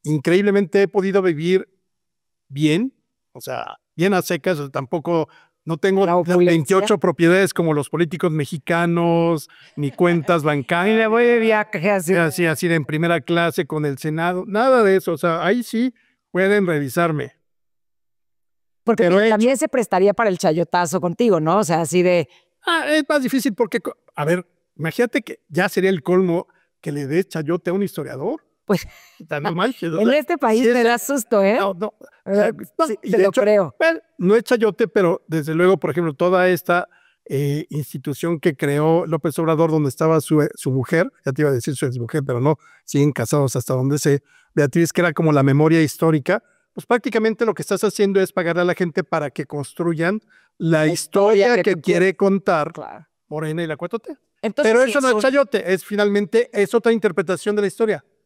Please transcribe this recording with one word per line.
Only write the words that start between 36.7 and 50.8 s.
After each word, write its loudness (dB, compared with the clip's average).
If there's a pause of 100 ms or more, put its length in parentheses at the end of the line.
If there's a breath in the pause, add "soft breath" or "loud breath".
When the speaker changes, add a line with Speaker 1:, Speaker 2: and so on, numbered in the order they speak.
Speaker 1:
eh, -4
institución -6
que 0
creó 0
López -4
Obrador, 2
donde 0
estaba 0
su, 2
su -6
mujer, 0 (140)
ya -2
te -4
iba 2
a 0
decir -4
su -4
exmujer, -4
pero -4
no, 0 (260 soft breath)
siguen 0
casados -2
hasta -6
donde 0
sé, 0 (320 soft breath)
Beatriz, 2
que -2
era 0
como 0
la 4
memoria 4
histórica, 0 (320)
pues -12
prácticamente -2
lo 0
que -8
estás -4
haciendo 0
es -2
pagarle -2
a 0
la 0
gente -4
para -4
que -8
construyan -4 (380 soft breath)
la 2